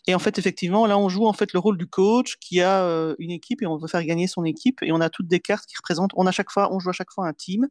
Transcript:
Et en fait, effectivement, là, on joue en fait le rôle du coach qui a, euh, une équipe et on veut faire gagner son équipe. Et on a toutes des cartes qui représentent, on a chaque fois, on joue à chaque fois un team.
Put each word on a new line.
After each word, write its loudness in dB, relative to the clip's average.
Et 2
en 4
fait, 0
effectivement, 0
là, 4
on 2
joue 0
en 4
fait -2
le 0
rôle 2
du -6
coach 2
qui 0
a, 4
euh, 0
une -8
équipe -6
et -2
on -2
veut -8
faire -2
gagner 0
son -4
équipe. -6
Et -2
on 2
a 2
toutes -8
des 2
cartes -4
qui -20
représentent, -2
on 4
a 2
chaque -4
fois, 2
on -2
joue -4
à -2
chaque -8
fois -6
un -6
team. -4